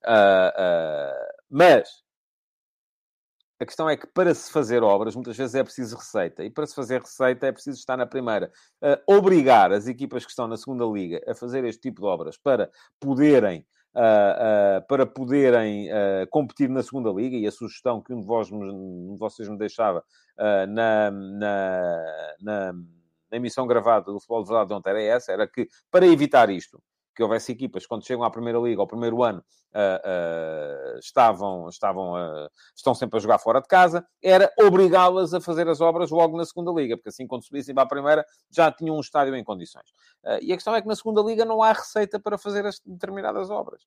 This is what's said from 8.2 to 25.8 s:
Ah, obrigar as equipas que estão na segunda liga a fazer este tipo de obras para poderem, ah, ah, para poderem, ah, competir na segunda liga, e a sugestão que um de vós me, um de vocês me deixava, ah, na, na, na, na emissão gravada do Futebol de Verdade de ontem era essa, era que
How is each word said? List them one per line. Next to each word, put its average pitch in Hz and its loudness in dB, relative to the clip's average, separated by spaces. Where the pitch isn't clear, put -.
Ah, 143 0
obrigar 151 6
as 104 -2
equipas 127 -10
que - -20
estão 123 -8
na 113 -8
segunda 123 -8
liga 95 -6
a 120 -8
fazer 123 -8
este 113 -8
tipo 110 -10
de 101 -4
obras 80 -6
para 117 -2
poderem, 131 2
ah, 123 0
ah, 95 -4
para 135 0
poderem, 120 0
ah, 98 -2
competir 143 -2
na 127 -4
segunda 127 -6
liga, 123 -6
e 107 -4
a 104 -4
sugestão 117 -8
que - -14
um 120 -10
de 98 -14
vós 110 -4
me, 101 -12
um 95 -14
de 98 -18
vocês 107 -10
me 104 -12
deixava, 101 -4
ah, 101 0
na, 107 0
na, 95 -4
na, 98 -6
na 85 -16
emissão 123 -6
gravada 110 2
do 101 -8
Futebol 113 -6
de 92 -14
Verdade 110 0
de 98 -8
ontem 95 -6
era 104 -2
essa, 110 -2
era 98 -2
que 117 -6